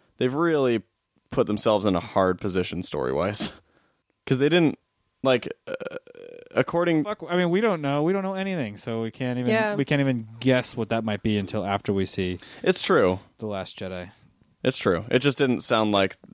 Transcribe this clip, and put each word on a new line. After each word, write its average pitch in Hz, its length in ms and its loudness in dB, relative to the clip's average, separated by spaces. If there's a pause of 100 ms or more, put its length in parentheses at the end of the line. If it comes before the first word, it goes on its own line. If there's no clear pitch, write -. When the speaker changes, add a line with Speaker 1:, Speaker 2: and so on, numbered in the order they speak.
(180)
Speaker 1:
they've 127 140 0
really 139 500 2 (480)
put 127 180 2
themselves 104 360 2
in 95 120 4
a 85 40 0
hard 92 400 0
position 90 420 -4
story-wise. 76 720 -2
<laughs> - 40 -20 (680)
'Cause 131 120 2
they 143 100 4
didn't, 165 300 4 (460)
like, 127 240 2 (180)
uh, - 60 -10 (800)
according 165 520 2
Speaker 2:
Fuck, - 240 -6
I 175 80 0
mean, 180 140 2
we 185 100 2
don't 202 220 0
know. 143 200 0
We 175 100 2
don't 196 100 -2
know 190 120 -4
anything, 175 420 -4
so 113 260 -6
we 113 80 -6
can't 123 280 -4
even, 123 120 -2
Speaker 3:
Yeah. 214 240 0
Speaker 2:
we 139 100 -2
can't 147 160 0
even 123 280 0 (120)
guess 127 360 2
what 113 140 -4
that 113 140 -2
might 104 180 -4
be 107 160 0
until 98 260 -4
after 101 280 -2
we 98 140 0
see 90 320 -4 (240)
Speaker 1:
It's - 200 2
true. 98 380 4 (180)
Speaker 2:
The 110 80 -10
Last 95 320 -8
Jedi. 92 320 -10 (520)
Speaker 1:
It's 131 160 0
true. 92 320 0
It 127 100 4
just 135 180 0
didn't 123 220 2
sound 110 320 0
like 98 240 2 (180)